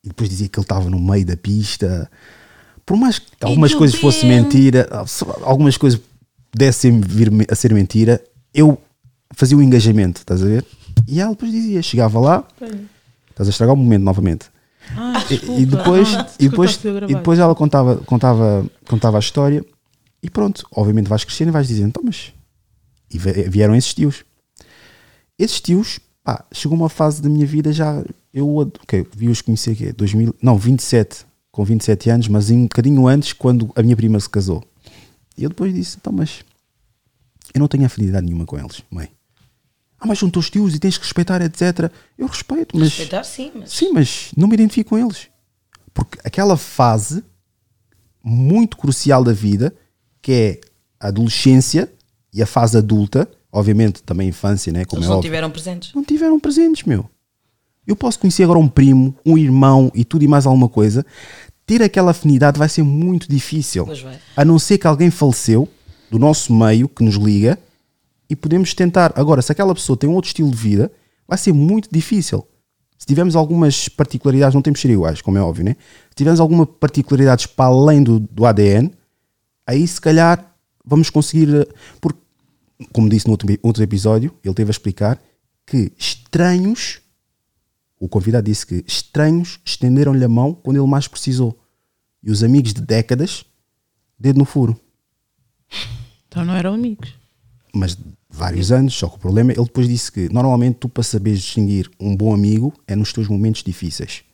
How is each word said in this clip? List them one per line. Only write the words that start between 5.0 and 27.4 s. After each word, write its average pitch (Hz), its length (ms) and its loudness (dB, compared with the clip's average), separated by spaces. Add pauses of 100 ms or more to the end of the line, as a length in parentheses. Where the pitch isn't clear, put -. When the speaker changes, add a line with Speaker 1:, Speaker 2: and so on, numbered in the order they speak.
Speaker 1:
algumas 135 340 2
coisas 123 240 2 (500)
pudessem 120 500 2
vir 104 300 2
me-, 107 180 2
a 92 60 -2
ser 110 180 2
mentira, 110 480 2 (320)
eu 147 280 4 (520)
fazia 135 240 2
o 143 60 6
engajamento, 107 600 4
estás 92 200 -2
a 95 40 0
ver? 110 180 0 (420)
E 151 140 -2
ela 214 100 -2
depois 226 220 -6
dizia: 220 300 -4
chegava 113 360 0
lá, 151 260 2 (140)
Speaker 2:
Sim. 208 300 -16 (420)
Speaker 1:
estás 101 160 -4
a 104 40 0
estragar 120 240 2
o - 40 2
momento 113 240 2
novamente. 95 440 -2 (500)
Speaker 2:
Ah, 233 340 -6
Speaker 1:
E, 135 60 0
Speaker 2:
desculpa. 247 240 -4
Speaker 1:
e 131 60 4
depois, 185 420 2
Speaker 2:
Ah, 196 120 -2
Speaker 1:
e - 40 -6
Speaker 2:
desculpa, - 260 0
Speaker 1:
depois, 180 200 2
Speaker 2:
estou 208 200 -6
a 196 40 -6
Speaker 1:
e - 20 -6
Speaker 2:
gravar. 196 180 -4
Speaker 1:
depois 170 240 2
ela 165 160 4
contava, 139 440 2
contava, 110 680 0 (220)
contava 110 300 0
a - 20 2
história 143 440 -2 (580)
e 170 80 -12
pronto, 202 420 -4
obviamente 107 360 0
vais 107 160 -2
crescendo - 240 -4
e 165 40 0
vais 143 160 0
dizendo, 107 200 0
"Então, 277 160 -6
mas", - 280 -8 (760)
e 85 80 -10
ve-, 92 320 -2
vieram 104 260 4
esses - 160 0
tios. 147 320 -4 (1120)
Esses - 220 -2
tios, 190 400 -2 (240)
pá, 120 280 -6
chegou 156 240 -4
uma 165 120 0
fase 151 320 -2
da 147 80 -2
minha 147 180 2